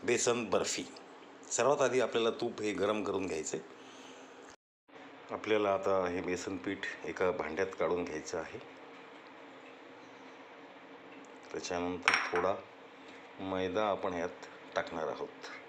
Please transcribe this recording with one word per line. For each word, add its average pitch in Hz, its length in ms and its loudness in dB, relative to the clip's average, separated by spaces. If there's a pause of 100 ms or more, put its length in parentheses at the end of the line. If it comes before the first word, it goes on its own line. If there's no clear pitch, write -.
बेसन 117 460 4
बर्फी. - 340 2 (680)
सर्वात 135 300 6
आधी 123 200 6
आपल्याला 113 280 4
तूप 110 320 -2
हे 107 100 2
गरम 101 320 4
करून 95 220 2
घ्यायचं 80 320 -2
आहे. - 180 -8 (1600)
आपल्याला 104 400 6
आता 95 340 6
हे 90 140 0
बेसन 90 360 0
पीठ 98 200 -2 (280)
एका 90 260 4
भांड्यात 78 360 2 (120)
काढून 87 240 4
घ्यायचं 78 340 -4
आहे. 80 200 -6 (3000)
त्याच्यानंतर 87 600 0
थोडा 90 440 2 (840)
मैदा 95 460 2
आपण 95 280 2
यात 87 160 0 (460)
टाकणार 82 320 -2
आहोत 67 400 -6 (220)